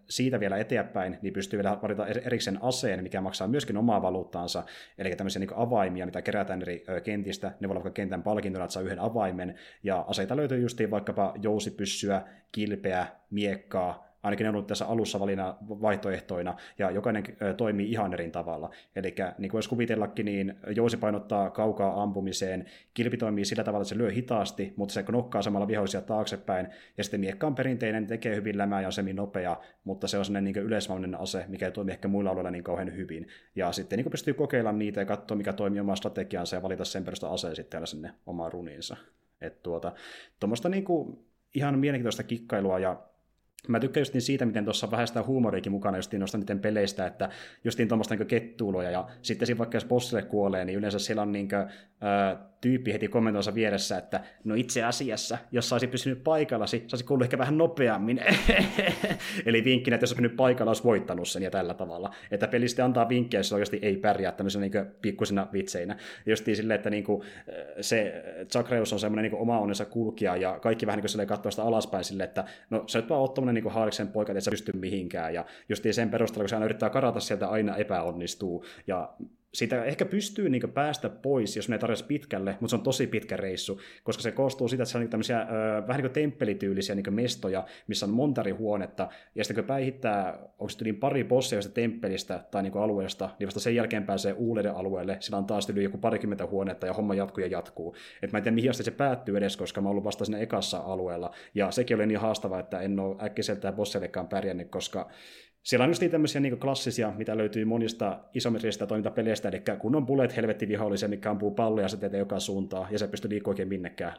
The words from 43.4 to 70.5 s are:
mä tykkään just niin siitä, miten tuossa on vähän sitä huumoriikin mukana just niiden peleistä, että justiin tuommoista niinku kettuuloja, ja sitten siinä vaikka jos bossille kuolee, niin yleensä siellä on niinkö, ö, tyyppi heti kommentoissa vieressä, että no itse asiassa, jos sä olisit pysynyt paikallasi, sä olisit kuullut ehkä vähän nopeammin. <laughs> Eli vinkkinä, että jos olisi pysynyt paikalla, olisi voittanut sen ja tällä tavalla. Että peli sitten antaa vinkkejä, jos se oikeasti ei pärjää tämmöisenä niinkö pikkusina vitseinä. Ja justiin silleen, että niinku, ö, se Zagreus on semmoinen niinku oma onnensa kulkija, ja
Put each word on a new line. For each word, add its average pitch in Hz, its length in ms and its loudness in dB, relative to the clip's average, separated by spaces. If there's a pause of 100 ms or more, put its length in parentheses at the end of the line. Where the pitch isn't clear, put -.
mä 113 120 4
tykkään 135 200 2
just 135 140 0
niin 127 80 2
siitä, 135 240 2
miten 107 180 2
tuossa 107 220 0
on 101 40 -2
vähän 117 160 2
sitä 113 160 -2
huumoriikin 101 500 2
mukana 98 240 0
just 92 160 -4
niiden 98 480 -2
peleistä, 101 460 0
että 92 220 -4 (360)
justiin 117 240 2
tuommoista 110 260 2
niinku 101 140 -2
kettuuloja, 98 600 0
ja 90 160 0 (160)
sitten 113 240 0
siinä 117 120 2
vaikka 113 180 0
jos - 80 0
bossille 120 380 2
kuolee, 98 420 2
niin 95 140 -2
yleensä 104 200 0
siellä 107 240 0
on 104 100 0
niinkö, 101 280 -2
ö, 98 760 0 (240)
tyyppi 127 320 2
heti 107 160 0
kommentoissa 104 460 2
vieressä, 101 440 2
että 95 220 -2 (240)
no 110 100 0
itse 120 300 0
asiassa, 120 540 -2 (140)
jos 120 160 2
sä 131 60 2
olisit 123 160 2
pysynyt 127 340 -2
paikallasi, 143 540 2
sä - 160 -6
olisit 123 120 -4
kuullut 131 180 6
ehkä 120 140 0
vähän 135 200 4
nopeammin. 123 640 4 (640)
<laughs> 180 640 -2
Eli 113 180 6
vinkkinä, 127 300 6
että 113 80 4
jos 120 80 4
olisi 123 120 -2
pysynyt 117 140 4
paikalla, 123 340 6
olisi 110 140 2
voittanut 95 440 4
sen 92 140 -2
ja 92 80 -2
tällä 90 240 0
tavalla. 87 400 -6 (160)
Että 104 180 0
peli 120 200 4
sitten 123 160 2
antaa 120 240 6
vinkkejä, 120 300 2
jos 98 100 2
se 107 60 0
oikeasti 101 280 2
ei 101 140 4
pärjää 98 360 2
tämmöisenä 98 280 0
niinkö 98 260 0 (160)
pikkusina 101 500 0
vitseinä. 95 440 -2 (300)
Ja 107 60 6
justiin 107 240 2
silleen, 107 200 2
että 104 140 0
niinku, 104 340 0 (240)
ö, 73 340 -10
se 101 400 2 (300)
Zagreus 120 400 2
on 101 80 0
semmoinen 107 220 2
niinku 107 200 0
oma 117 160 4
onnensa 104 260 0
kulkija, 107 520 0
ja 92 240 0